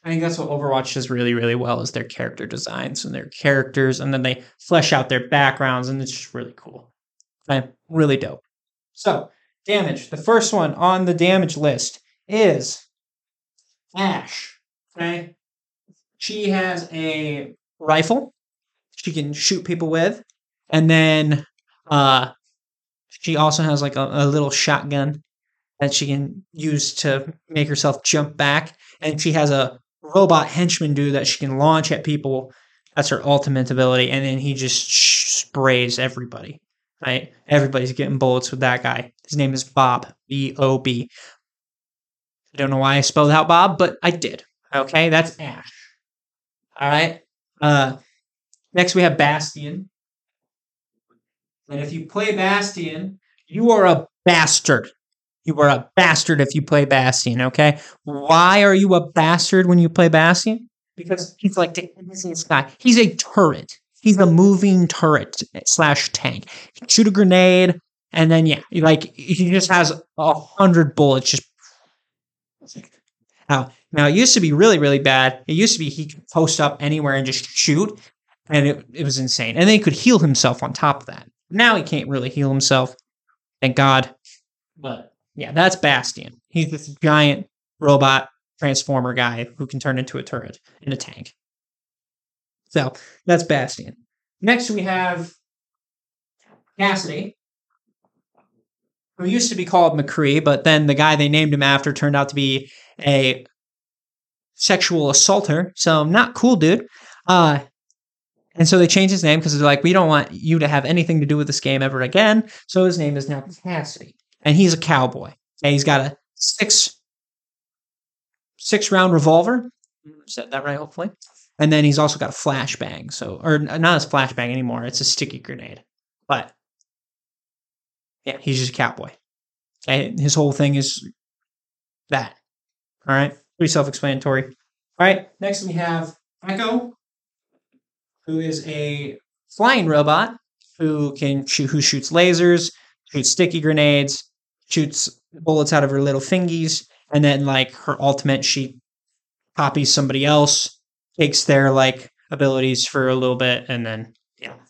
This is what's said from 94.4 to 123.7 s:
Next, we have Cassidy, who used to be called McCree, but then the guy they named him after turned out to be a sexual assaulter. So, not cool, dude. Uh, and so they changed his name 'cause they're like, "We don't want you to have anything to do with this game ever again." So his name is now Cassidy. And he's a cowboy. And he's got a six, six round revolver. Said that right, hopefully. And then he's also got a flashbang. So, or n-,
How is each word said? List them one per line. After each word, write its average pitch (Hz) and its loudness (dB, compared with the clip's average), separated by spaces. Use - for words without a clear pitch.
Next, 240 0
we 202 -4
have 180 -4
Cassidy, 190 -4
who 185 -8
used 233 0
to 202 -6
be 180 -6
called 165 2
McCree, 147 0
but 143 0
then 151 4
the 143 2
guy 151 4
they 147 0
named 151 2
him 143 0
after 139 2
turned 143 -2
out 143 0
to 143 -14
be 135 -4
a 135 0
sexual 175 0
assaulter. 180 0
So, 160 2
not 233 0
cool, 240 2
dude. 156 2
Uh, 160 4
and 165 4
so 190 4
they 175 6
changed 190 2
his 185 -2
name 156 4
'cause 151 -2
they're 143 0
like, 143 4
"We 170 4
don't 180 4
want 147 0
you 160 -2
to 151 0
have 143 0
anything 165 0
to 147 0
do 147 0
with 151 -2
this 151 -6
game 135 -2
ever 131 -2
again." 214 2
So 185 2
his 175 0
name 147 -2
is 139 -6
now 139 -8
Cassidy. - -10
And 147 4
he's 180 6
a 160 -4
cowboy. 135 -2
And 143 2
he's 143 0
got 143 2
a 143 -6
six, - -2
six - -2
round 185 4
revolver. 175 2
Said - -16
that 135 -8
right, 143 -4
hopefully. 160 -10
And 151 4
then 151 4
he's 147 4
also 147 0
got 120 -6
a - -18
flashbang. - -8
So, - -12
or 160 2
n-, 147 -4